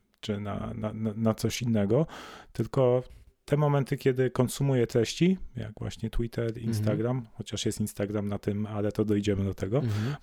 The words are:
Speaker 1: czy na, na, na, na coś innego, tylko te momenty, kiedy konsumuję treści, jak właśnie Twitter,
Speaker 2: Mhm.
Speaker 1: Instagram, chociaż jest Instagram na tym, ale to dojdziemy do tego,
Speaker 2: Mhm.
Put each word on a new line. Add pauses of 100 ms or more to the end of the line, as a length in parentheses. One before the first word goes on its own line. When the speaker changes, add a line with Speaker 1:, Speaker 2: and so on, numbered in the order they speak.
(200)
Speaker 1:
czy
na,
na,
na,
na
coś
innego, (460)
tylko (420)
te
momenty,
kiedy
konsumuję
treści, (180)
jak
właśnie
Twitter,
Speaker 2:
Mhm.
Speaker 1:
Instagram,
chociaż
jest
Instagram
na
tym,
ale
to
dojdziemy
do
tego,
Speaker 2:
Mhm.